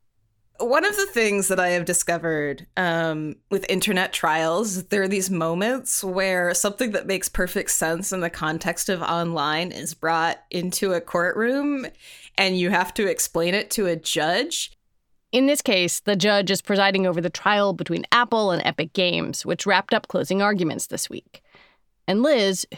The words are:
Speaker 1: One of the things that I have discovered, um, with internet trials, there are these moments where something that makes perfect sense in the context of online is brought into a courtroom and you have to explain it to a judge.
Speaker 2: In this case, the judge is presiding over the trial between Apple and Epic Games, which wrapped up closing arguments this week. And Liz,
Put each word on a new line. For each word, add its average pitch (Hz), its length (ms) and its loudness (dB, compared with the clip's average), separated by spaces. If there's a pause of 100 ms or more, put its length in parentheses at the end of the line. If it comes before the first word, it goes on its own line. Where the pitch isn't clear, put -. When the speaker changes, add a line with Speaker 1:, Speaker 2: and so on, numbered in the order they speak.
(580)
Speaker 1:
One 285 280 2
of 415 100 0
the 392 80 -2
things 208 440 0
that 185 120 2
I 180 80 2
have 175 160 2
discovered, 160 840 -2 (120)
um, 165 580 -2 (140)
with 196 180 -2
internet 185 460 0
trials, 175 720 0
there 202 180 0
are 190 60 0
these 190 200 0
moments 190 760 -2
where 185 520 0
something 208 380 0
that - 140 -2
makes 185 220 -2
perfect 185 420 -2
sense 170 400 -2
in 185 100 -4
the 170 100 -2
context 165 580 -4
of 180 140 -2
online 165 680 -2
is - 220 -10
brought 160 460 0 (120)
into 180 440 -2
a 170 80 0
courtroom 247 840 0 (520)
and 185 200 2
you 180 120 2
have 180 240 0
to 208 120 0
explain 170 460 0
it 202 200 -2
to 208 120 0
a 170 120 2
judge. 175 760 -2 (580)
Speaker 2:
In 262 140 4
this 285 160 4
case, 185 400 2
the 208 160 0
judge 202 340 2
is 190 120 0
presiding 196 440 2
over 175 140 0
the 170 80 -2
trial 202 460 2
between 165 360 -4
Apple 233 400 4
and 165 140 0
Epic 160 300 -2
Games, 175 500 0
which 170 220 -4
wrapped 196 260 2
up 220 160 0
closing 185 320 0
arguments 180 460 0
this - 240 -8
week. - 320 -14 (640)
And 202 140 2
Liz, 214 440 2 (120)